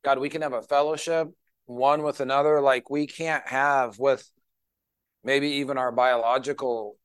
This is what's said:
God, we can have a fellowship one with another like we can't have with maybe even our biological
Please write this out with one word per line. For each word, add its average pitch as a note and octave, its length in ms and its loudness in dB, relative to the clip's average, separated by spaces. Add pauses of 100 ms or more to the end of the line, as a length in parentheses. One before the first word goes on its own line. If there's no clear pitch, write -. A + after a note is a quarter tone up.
God, C#3 160 2
we C#3+ 100 -4
can D#3 120 -6
have C#3+ 120 -4
a A2+ 80 -4
fellowship D#3 680 0 (360)
one C#3 380 2
with D3 160 -4
another C#3+ 420 2
like C3 280 2
we D3 160 -2
can't D#3 420 -6
have C3 520 0
with C3 280 0 (960)
maybe C#3 240 0
even C#3 300 -4
our B2+ 140 -2
biological B2 1120 0